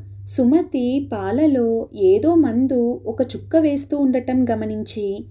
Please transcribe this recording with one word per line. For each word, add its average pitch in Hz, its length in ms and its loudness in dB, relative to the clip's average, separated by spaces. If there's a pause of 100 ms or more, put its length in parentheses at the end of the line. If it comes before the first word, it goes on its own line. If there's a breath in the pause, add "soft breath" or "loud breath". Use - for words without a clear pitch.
(260)
సుమతి 269 880 0
పాలలో 226 800 0
ఏదో 208 400 4
మందు 247 720 2
ఒక 226 160 -4
చుక్క - 340 -4
వేస్తూ 294 420 0
ఉండటం 254 460 0
గమనించి 214 880 -6